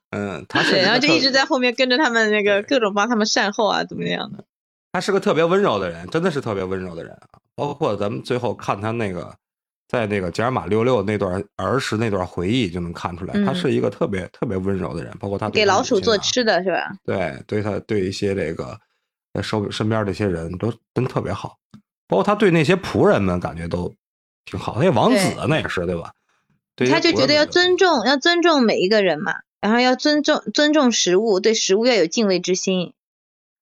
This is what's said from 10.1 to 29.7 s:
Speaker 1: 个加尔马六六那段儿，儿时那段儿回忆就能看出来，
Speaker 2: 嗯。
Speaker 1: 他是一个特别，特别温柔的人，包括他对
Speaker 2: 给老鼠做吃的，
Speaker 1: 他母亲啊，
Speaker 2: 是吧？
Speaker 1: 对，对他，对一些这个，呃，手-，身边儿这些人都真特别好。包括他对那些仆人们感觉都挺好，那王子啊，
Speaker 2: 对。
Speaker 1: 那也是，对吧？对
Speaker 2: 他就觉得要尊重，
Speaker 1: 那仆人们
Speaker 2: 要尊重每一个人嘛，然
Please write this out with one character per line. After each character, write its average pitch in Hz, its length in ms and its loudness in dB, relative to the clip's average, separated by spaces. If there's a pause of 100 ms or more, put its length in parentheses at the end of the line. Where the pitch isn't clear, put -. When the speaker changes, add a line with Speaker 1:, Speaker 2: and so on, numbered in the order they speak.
Speaker 1:
个 90 80 -2
加 107 160 -2
尔 127 60 0
马 90 160 -2
六 110 160 2
六 123 180 2
那 104 160 0
段 92 160 0
儿， 101 100 -2 (120)
儿 104 240 0
时 110 180 -4
那 113 140 0
段 95 100 0
儿 90 60 -2
回 90 200 -4
忆 113 220 0
就 87 100 -8
能 85 140 -6
看 87 240 -8
出 92 80 -10
来， - 80 -10
Speaker 2:
嗯。 202 100 0
Speaker 1:
他 175 120 0
是 156 160 -2
一 117 80 0
个 123 100 0
特 - 160 -4
别， 92 220 -4
特 - 180 -8
别 110 100 -2
温 95 220 -2
柔 78 180 -6
的 65 80 -8
人， - 160 -14
包 98 100 -8
括 101 60 -4
他 104 140 -4
对 113 120 0
Speaker 2:
给 - 40 4
老 202 160 4
鼠 233 180 0
做 208 200 2
吃 - 240 0
的， 196 160 2
Speaker 1:
他 - 0 -
母 190 60 -4
亲 170 100 0
啊， - 20 0
Speaker 2:
是 76 120 -4
吧？ 196 60 -14 (520)
Speaker 1:
对， - 0 -
对 107 160 -2
他， 98 160 -2
对 104 220 -2
一 95 100 -2
些 98 240 -2
这 82 180 -2
个， 64 240 -10 (560)
呃， 101 80 -4
手-， 104 300 -2
身 110 180 -2
边 110 120 0
儿 101 40 -2
这 95 80 -2
些 104 140 -2
人 85 320 -4
都 113 120 -2 (220)
真 123 120 -2
特 - 140 -4
别 95 140 -4
好。 - 240 -12 (500)
包 180 100 0
括 196 60 2
他 202 120 2
对 202 160 4
那 165 120 6
些 170 120 4
仆 175 340 2
人 147 100 4
们 90 200 0
感 85 180 -6
觉 85 100 -8
都 87 240 -4 (540)
挺 95 140 -8
好， - 200 -8
那 180 120 4
王 151 180 4
子 247 80 4
啊， 127 280 0
Speaker 2:
对。 - 20 -2
Speaker 1:
那 151 100 2
也 95 100 -4
是， 87 200 -4
对 90 80 -2
吧？ - 160 -10 (640)
对 123 120 2
Speaker 2:
他 320 120 4
就 330 140 2
觉 262 120 2
得 294 80 4
要 302 140 4
尊 359 300 2
重， 370 100 4
Speaker 1:
那 320 80 4
仆 - 0 -
人 214 80 -2
们 240 80 2
Speaker 2:
要 285 60 4
尊 339 260 2
重 311 180 4
每 190 160 4
一 180 100 2
个 214 140 4
人 160 180 0
嘛， - 180 -6 (240)
然 208 100 2